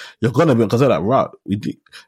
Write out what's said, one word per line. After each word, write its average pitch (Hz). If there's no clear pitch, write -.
you're 113
gonna 156
be, 117
'cause 117
they're 139
like, 85
"Right, 113
we 101
do, 123